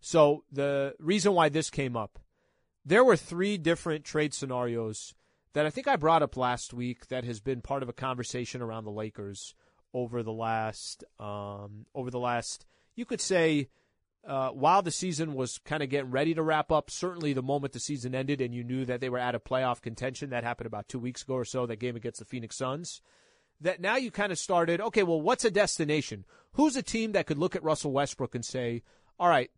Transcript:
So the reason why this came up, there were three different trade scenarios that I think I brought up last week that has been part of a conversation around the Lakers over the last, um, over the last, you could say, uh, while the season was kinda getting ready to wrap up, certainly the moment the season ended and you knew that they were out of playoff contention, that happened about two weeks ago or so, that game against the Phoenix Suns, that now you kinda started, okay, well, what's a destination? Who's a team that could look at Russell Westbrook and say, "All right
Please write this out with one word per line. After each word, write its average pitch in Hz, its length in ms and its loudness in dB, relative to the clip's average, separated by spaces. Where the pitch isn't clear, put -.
So 151 500 6
the 139 460 0
reason 190 360 2
why 165 160 8
this 151 200 0
came 131 260 -2
up, 110 220 -6
there 196 200 6
were 247 120 8
three 190 420 -2
different 160 460 0
trade 151 300 -2
scenarios 120 800 -4
that 151 140 2
I - 20 0
think 254 180 -6
I 277 80 4
brought 160 280 6
up - 140 -2
last 123 360 -2
week 123 340 -6
that 127 160 -4
has 120 160 -6
been 123 220 -4
part 139 220 -4
of 123 60 -8
a 117 40 -10
conversation 123 720 -6
around 113 220 -8
the 107 60 -8
Lakers 104 600 -10
over 120 300 -2
the 110 100 -4
last, 110 680 -4
um, 104 760 -10
over 127 160 -6
the 123 100 -4
last, 120 460 -4
you 233 100 -8
could - 160 -4
say, 160 480 4
uh, 135 220 -2
while 147 320 6
the 175 100 -2
season 160 420 -4
was 131 260 -4
kinda 151 260 -4
getting 131 240 -2
ready 143 240 2
to 160 80 -2
wrap 156 300 2
up, 151 180 2
certainly 170 440 -4
the 131 100 -2
moment 139 300 -2
the 123 60 -8
season 127 360 -6
ended 135 260 -2
and 120 140 -2
you 120 80 -6
knew 127 200 -2
that 123 160 -2
they 131 100 -2
were 123 100 -2
out 123 160 0
of 113 80 -4
playoff 131 380 0
contention, 127 500 -6
that 120 120 -2
happened 117 220 -4
about 107 220 -8
two 131 120 -6
weeks 123 220 -6
ago 131 140 -4
or 123 100 -2
so, 127 200 -2
that 117 120 -6
game 120 180 -4
against 117 240 -8
the 110 60 -16
Phoenix 117 320 -10
Suns, 139 440 -6
that 170 180 0
now 196 160 0
you 254 160 -2
kinda 202 240 -2
started, 170 460 2
okay, 220 220 2
well, 165 180 2
what's 226 240 2
a 226 60 4
destination? 151 760 0
Who's 285 220 4
a 262 80 -4
team 220 280 -2
that 185 140 2
could 151 120 -2
look 175 180 0
at 180 80 -4
Russell 156 280 0
Westbrook 135 420 -2
and 120 100 -6
say, 120 380 -4
"All 175 100 6
right 139 280 4